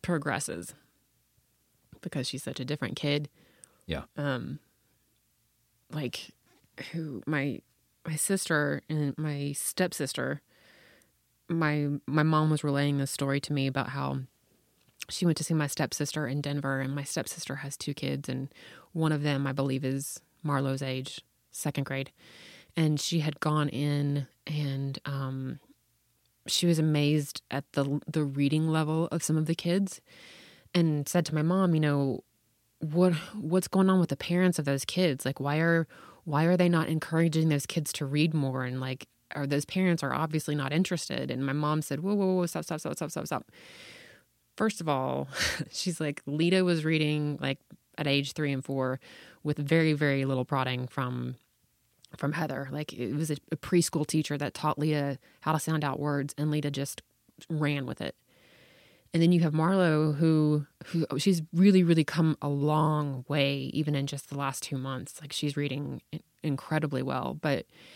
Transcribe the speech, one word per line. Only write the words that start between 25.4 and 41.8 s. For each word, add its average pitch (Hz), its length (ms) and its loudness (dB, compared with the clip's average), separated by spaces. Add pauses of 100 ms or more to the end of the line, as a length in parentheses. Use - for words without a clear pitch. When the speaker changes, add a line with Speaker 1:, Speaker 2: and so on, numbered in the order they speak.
Speaker 1:
she - 200 0
was 170 140 6
amazed 151 640 2 (100)
at 139 120 -2 (100)
the, 139 280 2 (100)
the 156 120 0
reading 143 460 2
level 156 380 2
of - 160 -2
some 160 140 2
of 156 80 2
the 165 100 0
kids, 185 460 -2 (720)
and 156 340 2
said 175 200 2
to - 80 -4
my 151 60 2
mom, 180 320 4
you 156 60 4
know, 143 440 2 (560)
"What, 170 340 4 (220)
what's 185 320 0
going 190 220 4
on 185 120 6
with 165 80 2
the 139 80 -2
parents 180 420 2
of 147 60 -4
those 139 180 0
kids? 170 420 0
Like, 135 140 -2
why 143 200 0
are, 165 280 4 (380)
why 151 200 2
are 180 120 4
they 175 120 6
not 165 200 2
encouraging 160 600 2
those 143 160 2
kids - 280 -4
to 151 120 -4
read 151 280 2
more? 135 320 0
And, 127 160 -4
like, 131 260 -6 (280)
are 143 120 -2
those 143 180 0
parents 185 380 2
are 131 100 -2
obviously 151 420 0
not 139 180 -2
interested." 165 580 0
And 127 140 -2
my 135 80 -2
mom 151 280 0